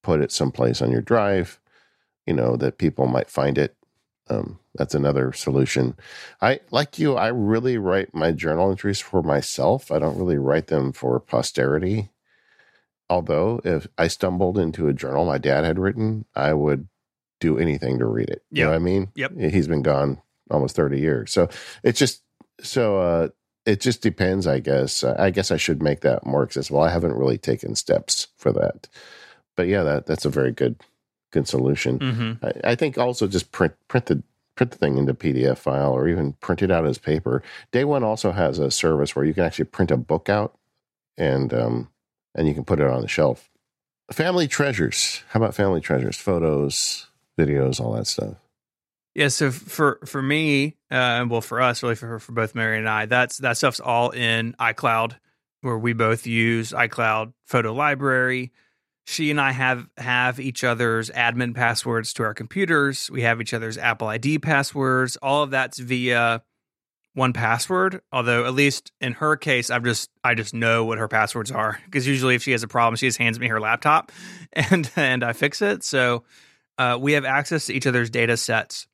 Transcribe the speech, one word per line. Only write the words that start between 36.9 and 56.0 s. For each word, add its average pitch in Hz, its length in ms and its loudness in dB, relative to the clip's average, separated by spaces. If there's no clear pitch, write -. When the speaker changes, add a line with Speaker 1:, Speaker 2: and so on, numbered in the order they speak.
Speaker 1:
paper. 76 440 -2
Day 127 120 2
One 143 200 0
also 107 280 -2
has 85 260 0
a 71 120 0
service 76 460 0
where 69 80 2
you 78 100 2
can 92 100 2
actually 82 220 -2
print - 240 -2
a 73 60 4
book 76 320 -2
out 104 280 0
and, 67 380 0
um, 58 340 -2
and 80 140 0
you 71 60 0
can 71 100 -6
put 73 160 0
it 71 60 4
on 64 160 0
the 53 60 -6
shelf. 67 420 0
Family 175 340 0
treasures. 117 840 -2
How 110 100 0
about 110 140 0
family 95 260 2
treasures? 64 360 -2
Photos, 78 880 0
videos, 71 420 2
all 57 140 -4
that 57 120 -4
stuff. - 280 -6
Speaker 2:
Yeah, 147 140 2
so 135 240 0
for, - 540 -2
for 139 140 -8
me, 147 560 0
uh, 143 40 -6
and 123 360 0
well, 117 100 0
for 120 220 -6
us, 123 200 0
really, 120 120 -2
for, 117 240 -10
for 117 140 -18
both 113 220 -2
Mary 110 240 -2
and 110 100 -4
I, 107 180 -2
that's, 123 320 2
that 123 180 0
stuff's 131 240 0
all 120 300 2
in 113 500 0
iCloud, 117 540 0
where 120 180 -4
we 120 140 0
both 113 340 2